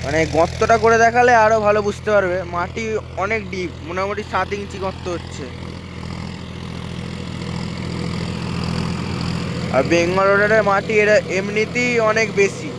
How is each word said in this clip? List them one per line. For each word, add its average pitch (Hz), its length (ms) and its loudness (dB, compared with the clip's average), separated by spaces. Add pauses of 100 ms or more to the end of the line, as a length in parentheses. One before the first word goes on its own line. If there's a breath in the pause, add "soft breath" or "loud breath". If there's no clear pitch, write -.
মানে 147 160 0 (160)
গর্তটা 208 480 4
করে 226 220 6
দেখালে 247 280 6 (120)
আরো 220 120 6 (100)
ভালো 208 200 4
বুঝতে 208 280 -4
পারবে। 185 220 4 (180)
মাটি 185 280 -4 (400)
অনেক 214 180 -2 (100)
ডিপ, 180 200 -4 (160)
মোটামুটি 196 440 -4
সাত 185 260 0
ইঞ্চি 202 280 -10
গর্ত 190 200 -6 (100)
হচ্ছে। - 300 -10 (4000)
আর - 160 4
বেঙ্গল 175 380 2
রোডের 208 420 4
মাটি 202 220 0 (100)
এটা 208 140 6 (200)
এমনিতেই 214 560 0 (180)
অনেক 220 160 2 (120)
বেশি 196 400 0